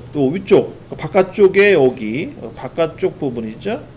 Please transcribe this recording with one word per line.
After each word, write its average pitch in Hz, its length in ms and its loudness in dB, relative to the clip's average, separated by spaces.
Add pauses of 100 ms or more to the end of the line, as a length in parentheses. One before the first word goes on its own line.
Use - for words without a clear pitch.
(160)
요 143 120 2
위쪽, 175 500 2 (180)
바깥쪽에 196 760 2
여기, 131 680 0
어, 113 160 -14
바깥쪽 165 600 -4
부분이죠. 120 640 -8 (160)